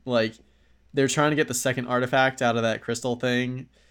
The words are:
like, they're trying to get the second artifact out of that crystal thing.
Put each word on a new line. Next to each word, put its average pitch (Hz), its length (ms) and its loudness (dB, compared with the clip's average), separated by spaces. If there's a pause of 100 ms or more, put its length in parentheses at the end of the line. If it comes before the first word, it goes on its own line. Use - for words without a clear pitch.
like, 113 300 0 (580)
they're 135 140 2
trying 151 240 2
to 151 40 0
get 151 120 0
the 123 60 -6
second 127 340 -2
artifact 131 540 2
out 117 140 2
of 117 80 0
that 113 180 0
crystal 120 360 -4
thing. 127 500 -4 (220)